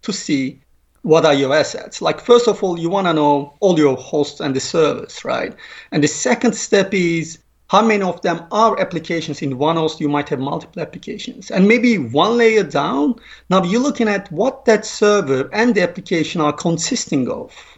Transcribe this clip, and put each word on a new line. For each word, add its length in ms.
to 100
see 480
what 200
are 120
your 180
assets. 480
Like, 180
first 280
of 160
all, 160
you 100
wanna 240
know 460
all 180
your 180
hosts 440
and 160
the 40
servers, 640
right? 300
And 120
the 40
second 480
step 400
is 420
how 180
many 160
of 220
them 180
are 280
applications 640
in 160
one 160
host. 260
You 80
might 200
have 100
multiple 420
applications. 680
And 160
maybe 320
one 360
layer 280
down, 520
now 120
you're 160
looking 280
at 240
what 340
that 220
server 680
and 220
the 80
application 580
are 100
consisting 800
of. 240